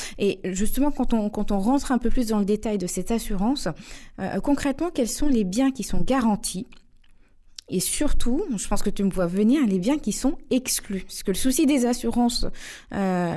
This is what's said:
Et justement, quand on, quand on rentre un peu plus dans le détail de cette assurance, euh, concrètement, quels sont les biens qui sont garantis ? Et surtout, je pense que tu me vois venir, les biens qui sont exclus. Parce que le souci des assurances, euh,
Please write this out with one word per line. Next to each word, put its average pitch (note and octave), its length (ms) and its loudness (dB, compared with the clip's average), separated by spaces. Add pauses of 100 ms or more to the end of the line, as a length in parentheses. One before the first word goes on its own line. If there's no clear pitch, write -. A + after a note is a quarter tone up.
(180)
Et - 240 0
justement, G#3 480 0
quand B3 240 0
on, G#3 160 0
quand G#3 220 -2
on G3 80 2
rentre C4+ 320 0
un A#3+ 60 2
peu A#3 120 2
plus B3+ 160 4
dans G#3+ 140 0
le G3 40 0
détail G#3 340 -2
de F3+ 100 -4
cette F#3 240 -4
assurance, A3 560 0 (500)
euh, - 220 -4
concrètement, C#4+ 500 0
quels B3 180 0
sont D4 200 0
les A3+ 160 4
biens A#3+ 260 2
qui A3 140 -6
sont F#3 160 2
garantis ? A3+ 680 0 (1000)
Et F3+ 120 -4
surtout, C#4+ 640 4 (120)
je - 120 -6
pense G#3 120 0
que G3+ 100 2
tu G3+ 120 -2
me G3 80 2
vois F3+ 160 0
venir, G#3+ 400 2
les F#3+ 140 0
biens C4+ 180 0
qui G#3+ 140 -4
sont - 260 -2 (120)
exclus. B3+ 500 -2
Parce - 240 -12
que G3 80 -2
le F3+ 40 -4
souci C4 300 2
des C4 180 4
assurances, A#3+ 640 0 (480)
euh, F3+ 420 0